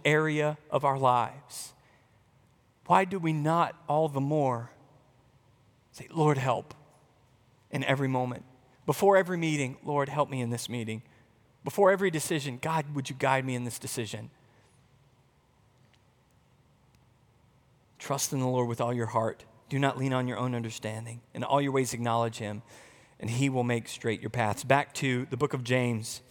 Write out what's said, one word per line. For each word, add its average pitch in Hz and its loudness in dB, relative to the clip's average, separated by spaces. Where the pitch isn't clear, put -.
area 151 2
of 143 0
our 135 2
lives. 127 0
Why 185 4
do 190 -4
we 165 2
not 156 2
all 156 4
the 139 -2
more 135 0
say, - -20
"Lord, 151 4
help," 127 -2
in 135 -4
every 135 2
moment? 127 -2
Before 196 6
every 185 4
meeting, 151 0
"Lord, 143 0
help 143 0
me 135 -4
in 117 -2
this 117 -4
meeting." 110 -6
Before 190 6
every 196 2
decision, 147 -2
"God, 156 -2
would 135 -4
you 131 -8
guide 135 2
me 131 -4
in 123 -4
this 117 -8
decision?" 113 -8
Trust - -4
in 139 0
the 127 2
Lord 123 2
with 117 -4
all 123 0
your 117 0
heart. 113 -2
Do 139 -4
not 135 2
lean 131 0
on 127 2
your 120 -4
own 123 -2
understanding. 113 -8
In 120 -8
all 143 2
your 139 0
ways 131 0
acknowledge 117 0
him, 104 -8
and 117 -6
he 131 0
will 127 0
make 120 0
straight - -4
your 110 -6
paths. 107 0
Back 135 2
to 131 -2
the 127 -6
book 143 -2
of 131 -4
James. 120 -2